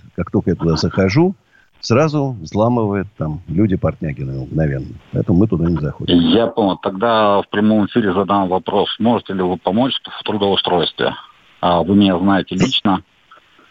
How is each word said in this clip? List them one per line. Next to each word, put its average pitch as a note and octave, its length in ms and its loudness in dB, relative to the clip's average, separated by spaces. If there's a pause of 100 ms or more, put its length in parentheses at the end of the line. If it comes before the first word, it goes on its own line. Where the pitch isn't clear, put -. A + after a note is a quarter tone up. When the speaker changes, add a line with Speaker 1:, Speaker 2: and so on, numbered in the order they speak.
(160)
Speaker 1:
как F2 160 -6
только G2 200 0
я E2+ 40 0
туда E2 200 0
захожу, G2 600 2 (440)
сразу C#3 640 0
взламывают G2+ 680 0 (100)
там D2+ 300 -6
люди F#2 300 0
Портнягина C2+ 640 -4
мгновенно. C#2 540 -4 (160)
Поэтому - 280 2
мы G#2+ 80 4
туда E2 180 0
не E2+ 120 0
заходим. D2+ 420 0
Speaker 2:
Я G2 280 2
понял. G2 300 -2
Тогда G2+ 640 0
в - 80 -6
прямом G#2+ 360 2
эфире G#2 280 0
задам G2 360 0
вопрос. F#2 400 0 (100)
Можете G#2+ 340 0
ли F#2 100 -2
вы F2+ 140 0
помочь A2+ 360 0 (100)
в - 200 -16
трудоустройстве? F#2+ 920 0 (480)
А, F2 220 2
вы F#2+ 120 2
меня G2 240 4
знаете F#2+ 360 0
лично. F#2 480 0 (680)